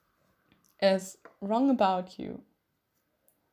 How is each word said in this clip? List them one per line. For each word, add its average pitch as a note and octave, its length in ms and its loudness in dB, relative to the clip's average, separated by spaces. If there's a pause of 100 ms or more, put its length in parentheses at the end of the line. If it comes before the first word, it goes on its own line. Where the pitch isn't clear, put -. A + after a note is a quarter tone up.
(800)
is F#3+ 380 0 (220)
wrong A#3 300 0
about F#3+ 480 0
you, - 220 -12 (1120)